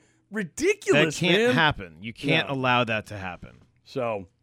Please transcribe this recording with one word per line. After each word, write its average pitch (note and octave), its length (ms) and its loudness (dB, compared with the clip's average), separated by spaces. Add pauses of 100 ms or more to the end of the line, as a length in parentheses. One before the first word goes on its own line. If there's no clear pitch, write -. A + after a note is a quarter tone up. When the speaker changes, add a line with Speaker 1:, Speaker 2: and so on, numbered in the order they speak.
(300)
Speaker 1:
ridiculous, G3+ 920 0
Speaker 2:
that D#3+ 60 -2
can't F3+ 180 4
Speaker 1:
man. B3 100 2
Speaker 2:
happen. G#2+ 480 0
You A2+ 100 -10
can't D#3+ 380 0
Speaker 1:
No. C#3 60 -4
Speaker 2:
allow B2+ 280 2
that A2 240 -2
to G#2 100 -12
happen. E2+ 420 -12 (260)
Speaker 1:
So, A2 420 -6 (160)